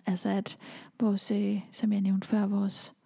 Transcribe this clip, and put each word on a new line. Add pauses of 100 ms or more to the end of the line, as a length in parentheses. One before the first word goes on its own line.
Altså
at (420)
vores,
øh, (100)
som
jeg
nævnte
før,
vores (120)